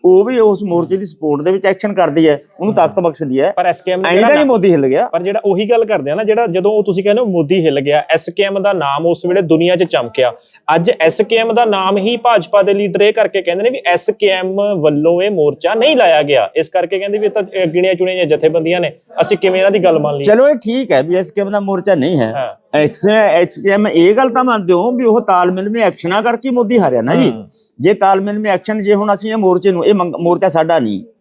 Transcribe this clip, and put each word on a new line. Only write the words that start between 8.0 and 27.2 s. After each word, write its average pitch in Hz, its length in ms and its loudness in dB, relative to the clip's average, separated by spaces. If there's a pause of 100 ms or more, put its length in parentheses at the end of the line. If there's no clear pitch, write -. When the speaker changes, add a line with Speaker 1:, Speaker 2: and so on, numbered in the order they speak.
Speaker 2:
ਐਸ 165 200 -2
ਕੇ 185 140 -2
ਐਮ 196 200 -2
ਦਾ 202 100 2
ਨਾਮ 151 320 -2
ਉਸ 170 200 -2
ਵੇਲੇ 185 160 0
ਦੁਨੀਆ 170 340 2
'ਚ 180 80 0
ਚਮਕਿਆ। 127 500 -2 (420)
ਅੱਜ 170 160 0 (100)
ਐਸ 220 200 2
ਕੇ 220 140 0
ਐਮ 226 180 0
ਦਾ 233 120 2
ਨਾਮ 196 320 -2
ਹੀ 220 200 -2
ਭਾਜਪਾ 214 440 2
ਦੇ 196 120 2
ਲੀਡਰ 196 280 -2
ਇਹ 214 120 4
ਕਰਕੇ 196 280 -2
ਕਹਿੰਦੇ 180 220 -4
ਨੇ 240 60 2
ਵੀ 262 180 -6
ਐਸ 175 220 0
ਕੇ 208 180 -2
ਐਮ 185 340 -2 (200)
ਵੱਲੋਂ 156 400 2
ਇਹ 208 100 0
ਮੋਰਚਾ 165 420 -2
ਨਹੀਂ 254 240 2
ਲਾਇਆ 165 260 4
ਗਿਆ, 135 320 0
ਇਸ 160 140 -2
ਕਰਕੇ 180 300 -2
ਕਹਿੰਦੇ 202 180 -6
ਵੀ 214 80 -2
ਇਹ 202 60 0
ਤਾਂ, 208 120 -2
ਅ, 190 220 -4
ਗਿਣੀਆਂ 180 300 0
ਚੁਣੀਆਂ 185 220 -2
ਜਿਹੀਆਂ 156 200 0
ਜਥੇਬੰਦੀਆਂ 160 440 0
ਨੇ, 156 100 -4 (300)
ਅਸੀਂ 196 160 0
ਕਿਵੇਂ 185 220 0
ਇਹਨਾਂ 196 120 2
ਦੀ 202 80 0
ਗੱਲ 165 200 2
ਮੰਨ 147 160 -2
ਲਈਏ? 139 80 -6
Speaker 1:
ਚਲੋ, 233 260 4
ਇਹ 302 60 2
ਠੀਕ 226 360 -4
ਹੈ 135 120 2
ਵੀ 170 120 -2
ਐਸ 185 160 -4
ਕੇ 202 100 -4
ਐਮ 196 100 -4
ਦਾ 208 80 -2
ਮੋਰਚਾ 196 360 0
ਨਹੀਂ 151 240 0
ਹੈ। 113 160 -2
Speaker 2:
ਹਾਂ। 123 300 -10 (120)
Speaker 1:
ਐਕਸ-, 151 340 0
ਐਸ 185 520 2
ਕੇ 196 60 2
ਐਮ 208 180 0
ਇਹ 175 280 4
ਗੱਲ 262 140 2
ਤਾਂ 254 140 -2
ਮੰਨਦੇ 214 300 0
ਹੋ 190 180 0
ਵੀ 254 120 -4
ਉਹ 226 180 2
ਤਾਲਮੇਲ 185 480 0
ਵਿੱਚ 226 140 -2
ਐਕਸ਼ਨ 170 260 -2
ਨਾ 202 120 0
ਕਰਕੇ 233 280 -2
ਮੋਦੀ 240 300 0
ਹਾਰਿਆ 131 220 0
ਨਾ 135 140 0
ਜੀ। - 160 2